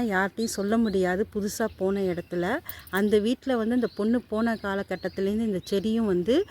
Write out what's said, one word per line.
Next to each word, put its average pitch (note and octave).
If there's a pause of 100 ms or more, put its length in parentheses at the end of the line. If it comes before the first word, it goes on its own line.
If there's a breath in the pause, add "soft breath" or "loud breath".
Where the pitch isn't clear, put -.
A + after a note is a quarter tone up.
யார்கிட்டயும் G3
சொல்ல G3+
முடியாது. F#3+ (100)
புதுசா G#3 (120)
போன G3
இடத்துல, F3 (380 loud breath)
அந்த G#3
வீட்ல B3
வந்து A3+
அந்த A3+
பொண்ணு A3+
போன A3+
காலகட்டத்திலேருந்து G3
இந்த F3+
செடியும் G#3+
வந்து F3+ (140 loud breath)